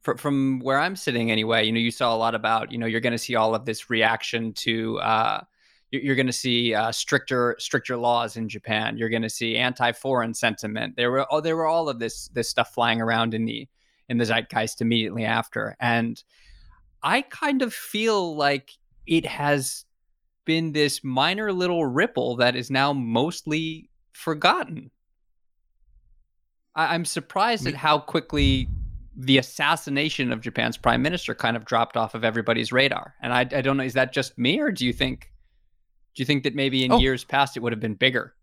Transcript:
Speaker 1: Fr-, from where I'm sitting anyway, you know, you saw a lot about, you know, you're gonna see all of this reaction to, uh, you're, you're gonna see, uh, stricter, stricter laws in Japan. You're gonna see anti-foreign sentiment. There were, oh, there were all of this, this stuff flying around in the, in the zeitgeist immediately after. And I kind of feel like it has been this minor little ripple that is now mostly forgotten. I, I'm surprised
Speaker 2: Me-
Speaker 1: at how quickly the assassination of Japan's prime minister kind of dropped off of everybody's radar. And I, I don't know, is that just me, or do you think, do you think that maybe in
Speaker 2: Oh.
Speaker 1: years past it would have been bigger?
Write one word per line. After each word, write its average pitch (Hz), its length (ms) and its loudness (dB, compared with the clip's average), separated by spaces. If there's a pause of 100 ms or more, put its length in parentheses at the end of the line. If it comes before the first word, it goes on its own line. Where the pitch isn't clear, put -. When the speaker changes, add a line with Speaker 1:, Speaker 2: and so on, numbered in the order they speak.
Speaker 1:
Fr-, - 140 -2
from 135 440 0
where 135 180 2
I'm 175 160 0
sitting 117 380 0
anyway, 110 320 4
you 110 80 2
know, 117 80 2
you 117 100 2
saw 117 240 0
a 113 40 0
lot 113 180 0
about, 110 340 0
you 117 80 -8
know, 113 80 -4
you're 113 140 0
gonna 117 180 0
see 120 160 -6
all 110 200 4
of 110 100 -4
this 113 260 -6
reaction 113 640 2
to, 113 480 -2
uh, 110 400 2 (500)
you're, 135 120 -4
you're 139 140 0
gonna 127 140 2
see, 120 420 0
uh, 110 200 0
stricter, 123 640 0
stricter - 380 -4
laws 120 400 0
in 113 120 -6
Japan. 110 480 -2
You're 113 120 -2
gonna 113 220 -2
see 113 260 -4
anti-foreign 123 760 0
sentiment. 110 600 -4
There 120 160 0
were, 131 220 0
oh, 156 80 2
there 160 160 -2
were 160 100 0
all 160 220 0
of 123 100 -6
this, 117 300 -6
this 120 200 -4
stuff - 260 -2
flying 117 260 2
around 113 340 0
in 113 100 0
the, 113 220 -6 (420)
in 120 100 0
the 120 60 2
zeitgeist 113 580 -2
immediately 113 420 0
after. 110 560 -2
And 117 420 0 (840)
I 214 140 2
kind 285 400 -2
of 240 140 -2
feel 208 600 -2
like 143 360 0 (360)
it 165 200 2
has 143 580 -2 (600)
been 160 260 0
this 147 320 0
minor 170 480 0
little 180 320 0
ripple 127 520 0
that 123 200 4
is 123 140 -6
now 139 240 2
mostly 156 960 -2 (240)
forgotten. 160 760 0 (1800)
I, 160 200 0
I'm 170 100 -2
surprised 196 600 -2
Speaker 2:
Me- 147 80 -2
Speaker 1:
at 139 40 -8
how 151 220 4
quickly 139 680 0 (460)
the 131 220 4
assassination 143 960 0
of 117 80 -4
Japan's 117 380 -2
prime 120 240 2
minister 156 320 -2
kind 117 240 -2
of 110 80 -10
dropped 117 320 0
off 113 160 -2
of 113 100 -4
everybody's 117 480 0
radar. 131 480 2
And 123 140 -4
I, 123 60 4
I 131 200 0
don't 135 160 0
know, 135 80 -2
is 127 80 -4
that 131 220 2
just - 240 -2
me, 135 200 2
or 294 140 0
do 127 140 -2
you 120 80 0
think, 131 360 -4 (840)
do 135 80 -6
you - 20 0
think 139 200 0
that 131 100 -2
maybe 135 320 0
in 127 60 4
Speaker 2:
Oh. 127 60 6
Speaker 1:
years 127 240 2
past 139 360 0
it - 40 -6
would 117 100 0
have 110 80 -6
been 110 160 -4
bigger? 127 460 0